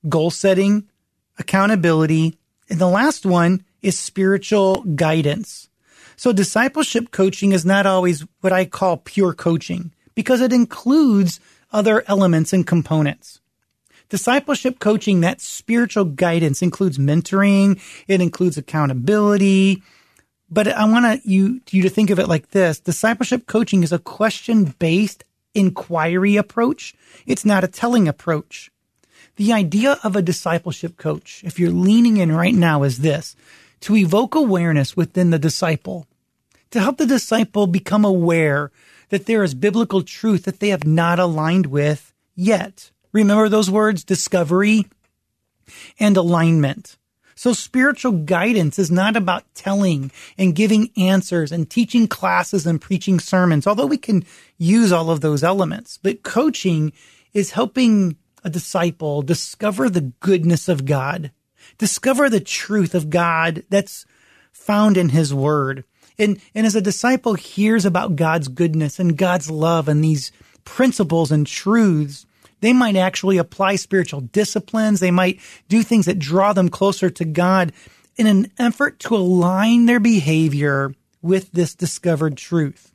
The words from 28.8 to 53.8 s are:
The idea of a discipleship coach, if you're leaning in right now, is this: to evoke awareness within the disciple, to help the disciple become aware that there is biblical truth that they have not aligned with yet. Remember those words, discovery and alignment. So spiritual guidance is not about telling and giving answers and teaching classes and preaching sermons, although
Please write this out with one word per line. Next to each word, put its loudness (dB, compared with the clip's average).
The 0
idea 0
of -2
a 0
discipleship -6
coach, -10
if -10
you're 0
leaning 4
in 0
right 0
now, 2
is -2
this: -4
to 0
evoke 2
awareness 0
within 0
the 0
disciple, -4
to -2
help 0
the 2
disciple 0
become 0
aware 2
that -4
there 0
is -2
biblical 0
truth -2
that -8
they -2
have -2
not 2
aligned 0
with -4
yet. -2
Remember 4
those 0
words, 0
discovery 0
and 4
alignment. 0
So 0
spiritual 0
guidance 0
is 0
not 2
about -2
telling -2
and 2
giving 2
answers 0
and -4
teaching 0
classes -2
and -2
preaching -2
sermons, 0
although 0